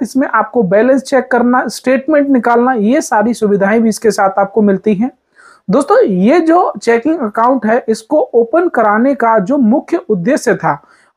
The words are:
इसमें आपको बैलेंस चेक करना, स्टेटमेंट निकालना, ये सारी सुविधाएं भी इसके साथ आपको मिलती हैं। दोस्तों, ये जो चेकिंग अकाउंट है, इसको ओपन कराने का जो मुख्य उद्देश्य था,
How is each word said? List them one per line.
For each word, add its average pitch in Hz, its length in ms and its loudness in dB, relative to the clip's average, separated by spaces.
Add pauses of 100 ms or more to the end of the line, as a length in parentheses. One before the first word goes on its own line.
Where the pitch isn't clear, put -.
इसमें 262 260 -2
आपको 220 340 -2
बैलेंस 226 400 2
चेक 254 280 -2
करना, 247 380 0
स्टेटमेंट 277 600 -2
निकालना, 240 440 2
ये 233 280 0
सारी 220 340 -2
सुविधाएं 202 480 0
भी 226 60 2
इसके 214 220 -2
साथ 196 280 0
आपको 202 240 0
मिलती 196 320 0
हैं। 226 160 -4 (600)
दोस्तों, 294 320 2
ये 226 380 2
जो 330 320 2 (100)
चेकिंग 233 360 0
अकाउंट 233 480 -2
है, 233 220 0
इसको 226 300 -2
ओपन 311 500 0
कराने 226 460 0
का 226 240 0
जो 214 200 -2
मुख्य 285 380 0
उद्देश्य 214 580 -2
था, 156 280 -4 (340)